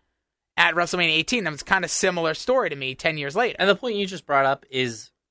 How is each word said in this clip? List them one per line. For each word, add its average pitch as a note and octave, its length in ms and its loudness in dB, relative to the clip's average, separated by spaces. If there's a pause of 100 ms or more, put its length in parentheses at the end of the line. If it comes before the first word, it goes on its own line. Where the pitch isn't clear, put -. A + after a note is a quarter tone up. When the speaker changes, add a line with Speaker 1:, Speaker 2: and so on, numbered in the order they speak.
(580)
Speaker 1:
at E3+ 160 4
WrestleMania E3+ 420 0
eighteen. F3+ 300 0
That D#3 60 -2
was C#3+ 120 -8
kinda F#3 240 0
similar E3+ 460 0
story B3 360 0
to C#3+ 60 -8
me C3 200 -8
ten D#3+ 220 -2
years C#3 180 -6
later. A3+ 240 0
Speaker 2:
And G3 100 2
the G3 60 4
point A#3 200 -4
you G3+ 120 -2
just F#3 180 -12
brought C#3 200 4
up C#3 240 0
is B2 420 -2 (180)